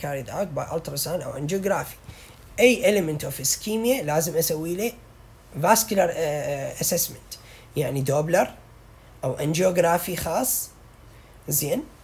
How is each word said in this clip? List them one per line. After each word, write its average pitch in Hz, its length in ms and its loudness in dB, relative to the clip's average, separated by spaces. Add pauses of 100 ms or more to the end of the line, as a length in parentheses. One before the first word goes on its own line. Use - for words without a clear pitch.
carried 139 280 -6
out 180 260 -4
by - 160 -6
ultrasound 156 520 -6
أو 135 240 -6
angiography. 190 480 -2 (640)
أي 240 240 6
element 175 380 2
of 135 240 -6
ischemia 220 580 0
لازم 151 340 0
أسوي 165 380 0
له 226 180 -4 (680)
vascular، 202 380 4
آه، 175 140 2
آه، 147 600 -2
assessment، - 640 -4 (400)
يعني 135 240 -2
دوبلر 156 520 2 (680)
أو 131 140 -2
angiography 175 800 2
خاص. 190 540 -2 (800)
زين، 147 340 -2 (200)